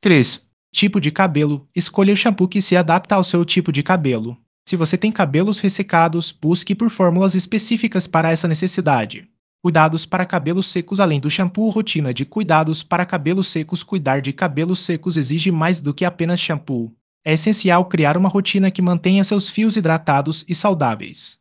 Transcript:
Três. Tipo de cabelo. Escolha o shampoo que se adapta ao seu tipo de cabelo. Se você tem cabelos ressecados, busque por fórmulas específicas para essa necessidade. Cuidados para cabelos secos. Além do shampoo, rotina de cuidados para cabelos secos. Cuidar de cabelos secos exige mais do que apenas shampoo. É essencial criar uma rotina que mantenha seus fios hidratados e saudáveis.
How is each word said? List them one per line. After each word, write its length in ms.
Três. 480
Tipo 260
de 120
cabelo. 640
Escolha 380
o 20
shampoo 320
que 140
se 120
adapta 400
ao 80
seu 220
tipo 260
de 120
cabelo. 560
Se 80
você 220
tem 160
cabelos 460
ressecados, 760
busque 420
por 140
fórmulas 460
específicas 720
para 240
essa 180
necessidade. 800
Cuidados 440
para 180
cabelos 440
secos. 300
Além 220
do 80
shampoo, 400
rotina 460
de 100
cuidados 580
para 220
cabelos 440
secos. 340
Cuidar 400
de 100
cabelos 480
secos 380
exige 320
mais 280
do 140
que 140
apenas 340
shampoo. 500
É 60
essencial 540
criar 320
uma 100
rotina 420
que 120
mantenha 420
seus 240
fios 280
hidratados 680
e 80
saudáveis. 880